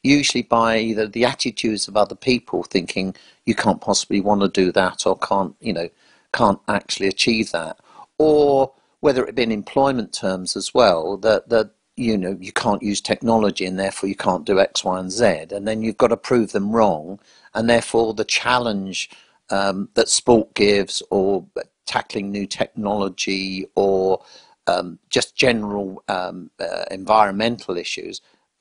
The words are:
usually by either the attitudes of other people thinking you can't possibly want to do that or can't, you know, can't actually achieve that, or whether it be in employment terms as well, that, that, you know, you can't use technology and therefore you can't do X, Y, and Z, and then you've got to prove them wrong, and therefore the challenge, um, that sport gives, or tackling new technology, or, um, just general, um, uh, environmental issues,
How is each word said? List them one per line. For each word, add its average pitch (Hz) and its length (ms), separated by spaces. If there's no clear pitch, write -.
usually 135 420
by 113 360
either 110 280
the 113 180
attitudes 117 640
of 101 80
other 101 200
people 113 480
thinking 95 520
you 117 80
can't - 280
possibly - 380
want 101 220
to 98 60
do 92 240
that 92 340
or 95 120
can't, 98 440
you 110 120
know, 85 160
can't 101 360
actually 98 380
achieve 110 440
that, 82 260
or 143 540
whether 131 240
it - 100
be 123 80
in 113 80
employment 123 640
terms 92 420
as - 180
well, 95 440
that, 104 320
that, 110 220
you 113 200
know, 92 220
you - 140
can't 104 280
use 101 200
technology 110 640
and 92 120
therefore 95 300
you 98 80
can't 90 300
do 98 120
X, - 280
Y, 92 120
and 92 140
Z, 95 400
and 101 160
then 110 140
you've 110 160
got 123 100
to 113 80
prove 117 380
them 101 180
wrong, 98 480
and 113 160
therefore 113 440
the 107 100
challenge, 107 880
um, 98 460
that 117 120
sport - 460
gives, 101 560
or 98 360
tackling - 460
new 101 160
technology, 98 1160
or, 95 480
um, 90 320
just - 260
general, 101 720
um, 92 420
uh, 87 300
environmental 104 840
issues, - 460